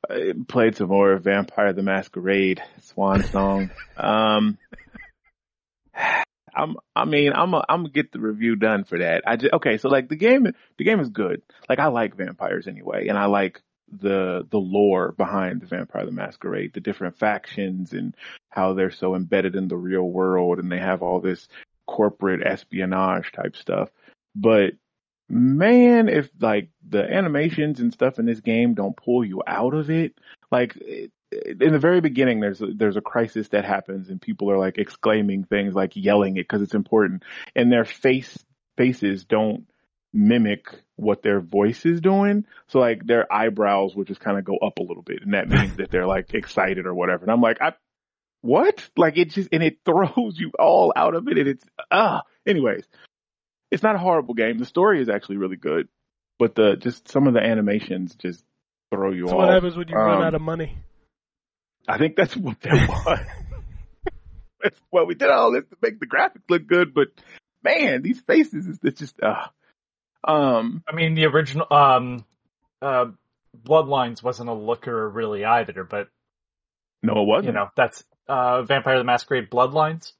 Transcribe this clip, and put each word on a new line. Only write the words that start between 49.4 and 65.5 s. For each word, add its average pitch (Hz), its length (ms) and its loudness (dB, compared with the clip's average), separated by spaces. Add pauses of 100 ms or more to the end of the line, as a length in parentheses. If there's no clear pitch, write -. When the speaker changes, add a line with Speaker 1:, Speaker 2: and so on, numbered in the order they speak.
Speaker 1:
and 165 100 2
it 156 180 0
<laughs> - 40 -20
throws 185 520 0
you 160 220 -8
all - 380 4
out 165 180 2
of 233 140 -4
it, - 100 0
and 143 100 2
it's, - 160 -6 (280)
ah. 202 300 2 (220)
Anyways, 135 380 0 (880)
it's 196 140 -4
not 214 100 4
a 190 60 -2
horrible 160 340 0
game. 113 240 0
The 123 80 -4
story 185 340 2
is 120 80 -2
actually 101 280 -4
really 95 200 -4
good, 80 300 -2 (540)
but 117 160 0
the, 104 180 6
just 120 320 -8
some 139 220 2
of 123 60 2
the 113 60 4
animations 104 760 -2
just 87 280 -10 (460)
throw 98 220 -2
you 90 160 -4
Speaker 2:
So 90 60 0
Speaker 1:
off. - 120 2
Speaker 2:
what - 40 6
happens 175 260 2
when 170 100 -8
you 165 80 -10
run 214 220 4
Speaker 1:
Um, - 80 2
Speaker 2:
out 160 100 0
of 151 60 -2
money? 160 360 -6 (1120)
Speaker 1:
I 101 100 -2
think 160 160 0
that's - 220 0
what 156 240 -8
that 143 280 4
Speaker 2:
<laughs> - 0 -
Speaker 1:
was. - 300 -2 (1400)
That's, - 160 -2 (140)
well, 175 140 4
we 175 80 -4
did - 160 0
all 233 220 4